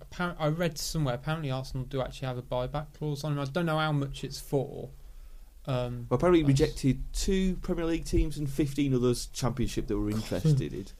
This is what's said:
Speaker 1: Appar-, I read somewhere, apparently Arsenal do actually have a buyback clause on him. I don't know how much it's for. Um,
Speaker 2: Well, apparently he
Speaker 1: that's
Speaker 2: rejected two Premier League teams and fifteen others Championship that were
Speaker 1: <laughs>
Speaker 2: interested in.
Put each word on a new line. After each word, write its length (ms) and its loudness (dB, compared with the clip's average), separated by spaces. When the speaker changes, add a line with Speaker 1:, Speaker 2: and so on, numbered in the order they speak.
Speaker 1:
Appar-, 360 -6
I 80 0
read 300 0
somewhere, 380 -2
apparently 360 -4
Arsenal 340 -4
do 160 -4
actually 260 -6
have 100 -4
a 40 -6
buyback 460 -4
clause 260 -4
on 100 -2
him. 60 -2
I 60 -2
don't 200 -2
know 140 2
how 140 2
much 320 -2
it's 160 -10
for. 480 -4
Um, 440 -2
Speaker 2:
Well, 80 4
apparently 220 8
he 40 6
Speaker 1:
that's 180 6
Speaker 2:
rejected 420 2
two 480 2
Premier 240 -2
League 200 0
teams 320 2
and 120 -2
fifteen 440 2
others 340 2
Championship 600 0
that 100 0
were 120 0
Speaker 1:
<laughs> 120 0
Speaker 2:
interested 520 2
in. 120 -6